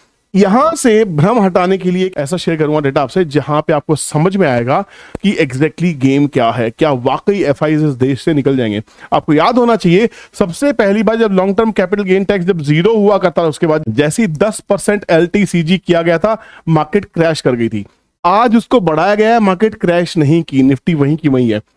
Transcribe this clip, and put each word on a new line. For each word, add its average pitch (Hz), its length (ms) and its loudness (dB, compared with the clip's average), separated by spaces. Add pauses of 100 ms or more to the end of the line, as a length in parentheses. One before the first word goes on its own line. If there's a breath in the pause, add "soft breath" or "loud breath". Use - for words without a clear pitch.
(340 soft breath)
यहां 202 420 2
से 220 300 2
भ्रम 185 340 0
हटाने 185 380 0
के 180 140 -4
लिए 185 140 -2
एक 185 120 -6
ऐसा 151 200 -4
शेयर 170 200 -4
करूंगा 151 220 0
डेटा 143 220 0
आपसे, 160 240 -2
जहां 147 360 -2
पे - 120 -2
आपको 151 220 -2
समझ 170 420 -2
में 180 100 2
आएगा 127 340 0 (400 loud breath)
कि 202 200 0
exactly 151 560 -2
गेम 135 300 2
क्या 120 240 0
है, 113 200 -2
क्या 156 200 0
वाकई 139 520 -2
एफ़आईज़ 151 420 0
इस 147 80 0
देश 127 280 -2
से 165 120 0
निकल 139 240 0
जाएंगे। 110 240 -2 (320 loud breath)
आपको 147 200 0
याद 180 240 2
होना 240 180 2
चाहिए, 190 340 2 (240 loud breath)
सबसे 208 400 -2
पहली 208 300 0
बार 220 120 0
जब 226 160 0
लॉन्ग 190 260 0
टर्म 226 140 0
कैपिटल 202 320 -2
गेन 190 200 0
टैक्स 185 220 -2
जब 180 160 -2
ज़ीरो 160 340 2
हुआ 208 220 2
करता 175 260 0
था, 165 40 0
उसके 156 200 -2
बाद 156 220 0
जैसे 147 340 0
ही 214 40 2
दस 175 320 -2
परसेंट 208 500 -2
एलटीसीजी 175 680 0
किया 170 240 0
गया 165 160 0
था, 214 240 -2 (280 loud breath)
मार्केट 160 360 0
क्रैश 160 360 -2
कर 127 140 -2
गई 117 140 -2
थी। 104 160 -8 (380)
आज 214 320 2
उसको 240 240 0
बढ़ाया 165 360 0
गया 214 180 2
है, 233 60 2
मार्केट 202 360 0
क्रैश 175 420 -2
नहीं 160 260 2
की, 135 200 0
निफ्टी 135 300 0
वहीं 143 240 0
की 147 120 -4
वहीं 127 240 0
है। 107 80 -4 (160)